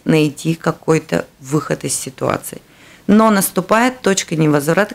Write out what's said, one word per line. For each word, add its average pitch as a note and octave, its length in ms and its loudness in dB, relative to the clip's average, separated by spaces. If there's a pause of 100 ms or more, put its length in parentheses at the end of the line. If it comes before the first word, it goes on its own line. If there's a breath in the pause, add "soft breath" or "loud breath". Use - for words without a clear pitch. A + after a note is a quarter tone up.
найти D#3 520 0
какой-то D#3+ 720 -2 (140)
выход D3 460 -4
из C3+ 100 -6
ситуации. - 600 -6 (500 loud breath)
Но A3 240 6
наступает G#3+ 720 0
точка G3 340 -2
невозврата, D#3 600 0